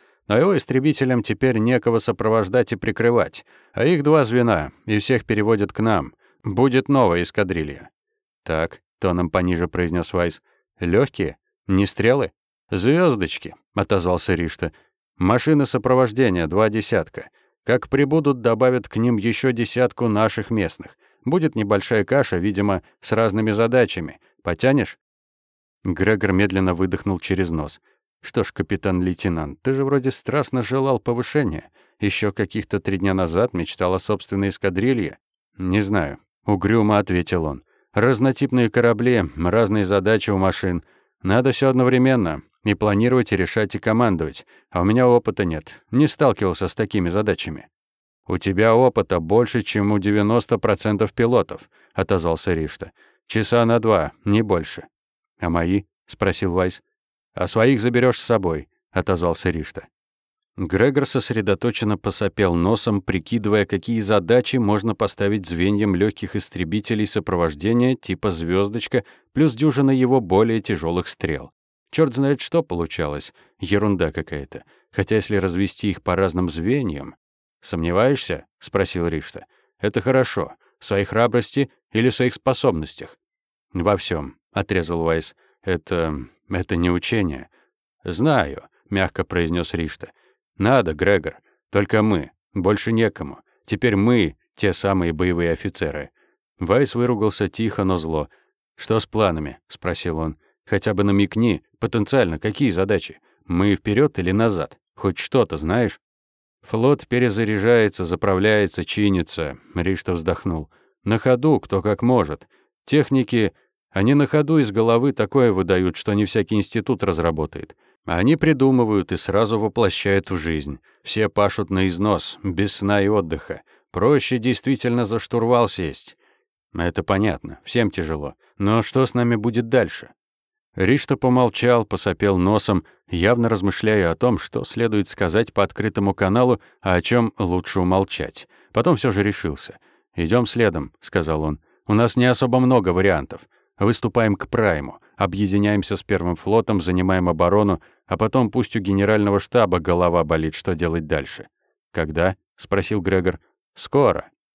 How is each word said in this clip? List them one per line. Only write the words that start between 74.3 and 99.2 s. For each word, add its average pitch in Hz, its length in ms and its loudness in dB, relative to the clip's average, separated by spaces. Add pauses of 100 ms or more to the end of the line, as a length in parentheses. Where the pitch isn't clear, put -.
Хотя 104 260 0
если 104 180 -2
развести 95 540 -2
их 90 120 -6
по 90 140 -2
разным 90 340 0
звеньям. 82 640 -4 (440)
«Сомневаешься?» 87 880 0 (140)
спросил 90 480 -2
Ришта. - 380 -8 (340)
«Это 104 200 -2
хорошо. 127 560 0 (240)
В - 60 -14
своей 101 180 0
храбрости 120 640 0 (220)
или 117 180 2
в 113 60 0
своих 123 180 -2
способностях?» - 840 -4 (560)
«Во 95 240 2
всем», 73 400 -6 (160)
отрезал 85 500 -2
Вайс. 82 320 -2 (260)
«Это... 82 560 -4 (320)
это 92 280 -4
не 87 120 0
учение». 87 600 -4 (560)
«Знаю», 90 640 -2 (200)
мягко 95 360 -2
произнес 85 480 -2
Ришта. - 380 -8 (460)
«Надо, 104 360 2
Грегор. 85 440 0 (320)
Только 104 320 2
мы. 95 300 0 (220)
Больше 101 380 0
некому. 107 500 -2 (240)
Теперь 110 300 0
мы — 104 420 2 (180)
те 98 180 0
самые 92 380 0
боевые 85 400 0
офицеры». 76 600 -6 (480)
Вайс 113 360 0
выругался 107 540 0
тихо, 104 340 -4
но 92 140 0
зло. 78 320 -4 (460)
«Что - 240 -2
с - 60 -4
планами?» 80 640 -2